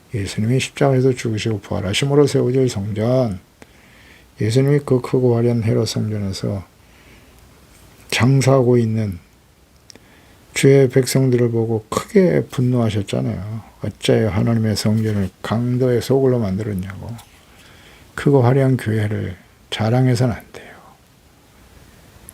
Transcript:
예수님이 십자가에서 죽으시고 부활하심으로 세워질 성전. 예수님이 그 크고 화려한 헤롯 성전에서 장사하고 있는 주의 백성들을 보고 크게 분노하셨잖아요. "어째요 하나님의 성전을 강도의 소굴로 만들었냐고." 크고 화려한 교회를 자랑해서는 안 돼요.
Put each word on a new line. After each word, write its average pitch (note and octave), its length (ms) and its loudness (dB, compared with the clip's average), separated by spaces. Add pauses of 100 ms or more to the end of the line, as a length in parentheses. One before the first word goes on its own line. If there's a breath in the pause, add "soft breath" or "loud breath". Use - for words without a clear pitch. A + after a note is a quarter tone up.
(140)
예수님이 A2 460 -2
십자가에서 C3 520 2
죽으시고 A2 480 -4
부활하심으로 C#3 680 0
세워질 C3 400 0
성전. A2 720 -2 (1000 loud breath)
예수님이 C3+ 440 2
그 C3 160 2
크고 B2+ 360 0
화려한 A#2 280 0
헤롯 A#2 240 0
성전에서 G#2 760 -6 (1500 soft breath)
장사하고 C3 640 4
있는 A2 400 -2 (1400 loud breath)
주의 C3+ 340 4
백성들을 B2 600 2
보고 A2+ 380 -2
크게 E3 640 0
분노하셨잖아요. A2+ 1120 -2 (200)
"어째요 A2+ 460 0
하나님의 A2 480 0
성전을 G#2+ 540 -2 (120)
강도의 B2 580 0
소굴로 B2+ 380 2
만들었냐고." F#2+ 720 -6 (1040 loud breath)
크고 C#3 260 4
화려한 C3 360 4
교회를 G#2+ 580 -4 (340)
자랑해서는 B2 640 0
안 - 80 -14 (100)
돼요. - 140 -20 (1700 soft breath)